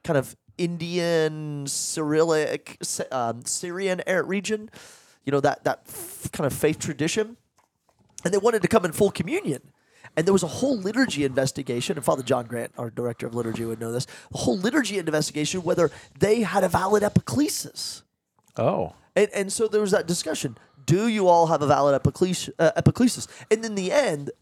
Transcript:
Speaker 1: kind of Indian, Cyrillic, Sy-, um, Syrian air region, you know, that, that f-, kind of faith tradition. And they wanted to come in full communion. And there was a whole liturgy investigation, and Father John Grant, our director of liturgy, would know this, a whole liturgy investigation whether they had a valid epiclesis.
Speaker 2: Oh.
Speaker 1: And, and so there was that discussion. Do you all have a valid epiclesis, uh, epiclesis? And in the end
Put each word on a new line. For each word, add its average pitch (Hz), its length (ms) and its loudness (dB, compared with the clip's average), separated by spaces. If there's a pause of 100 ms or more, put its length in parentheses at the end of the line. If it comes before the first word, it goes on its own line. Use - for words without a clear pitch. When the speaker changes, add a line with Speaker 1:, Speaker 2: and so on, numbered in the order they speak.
Speaker 1:
kind 156 140 0
of 127 180 -4 (240)
Indian, 165 1040 -2
Cyrillic, 156 1160 -2
Sy-, - 280 -6
um, 120 340 -4
Syrian 180 600 -4
air 175 180 0
region, 202 460 -4 (560)
you 139 60 -2
know, 143 100 2
that, 143 220 2
that - 240 -2
f-, - 440 -12
kind 151 160 -2
of 123 60 0
faith 151 260 0
tradition. 214 580 -4 (880)
And 180 80 0
they 202 60 2
wanted 220 240 2
to - 40 0
come 180 180 4
in 160 80 -2
full 202 180 2
communion. 202 500 -4 (560)
And 160 80 0
there 196 80 4
was 185 100 4
a 170 40 -4
whole 262 300 0
liturgy 190 460 0
investigation, 131 760 -2
and 135 60 -8
Father 139 200 0
John 123 240 0
Grant, 117 320 -8
our 120 100 -6
director 123 380 -6
of 117 80 -10
liturgy, 113 300 -4
would 113 140 -8
know 113 120 -6
this, 123 160 -4 (260)
a - 60 -10
whole 240 180 0
liturgy 214 400 0
investigation 156 640 -2
whether 175 300 2 (260)
they 208 240 2
had 190 220 2
a 180 60 2
valid 190 340 2
epiclesis. - 1000 -2 (560)
Speaker 2:
Oh. - 360 0 (220)
Speaker 1:
And, 208 200 4
and 196 180 -2
so 220 140 0
there 214 140 2
was 196 100 2
that 170 160 2
discussion. 170 500 -4 (280)
Do 202 220 4
you 214 200 4
all 170 200 8
have 156 140 2
a 147 60 2
valid 139 340 4
epiclesis, 180 560 0
uh, 160 180 4
epiclesis? - 520 2 (240)
And 226 120 2
in 220 120 -6
the 185 160 -2
end 160 400 0 (100)